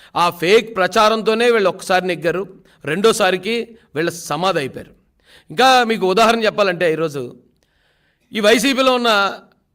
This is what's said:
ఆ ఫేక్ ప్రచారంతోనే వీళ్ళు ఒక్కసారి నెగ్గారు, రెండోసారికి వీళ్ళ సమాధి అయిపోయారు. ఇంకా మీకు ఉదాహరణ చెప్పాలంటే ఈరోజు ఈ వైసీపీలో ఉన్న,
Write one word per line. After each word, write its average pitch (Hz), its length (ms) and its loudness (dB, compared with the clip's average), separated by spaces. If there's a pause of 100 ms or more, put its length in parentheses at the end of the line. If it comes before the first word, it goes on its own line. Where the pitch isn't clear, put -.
(160)
ఆ 170 140 0
ఫేక్ 185 460 0
ప్రచారంతోనే 220 760 2
వీళ్ళు 208 180 2
ఒక్కసారి 180 380 -2
నెగ్గారు, 170 400 -4 (380)
రెండోసారికి 202 920 -2 (180)
వీళ్ళ 165 140 -2
సమాధి 165 500 -4
అయిపోయారు. 120 320 -10 (580)
ఇంకా 247 340 4
మీకు 220 240 -2
ఉదాహరణ 220 360 2
చెప్పాలంటే 185 480 0
ఈరోజు 143 440 -6 (1000)
ఈ 208 60 -6
వైసీపీలో 247 540 2
ఉన్న, 220 460 0 (360)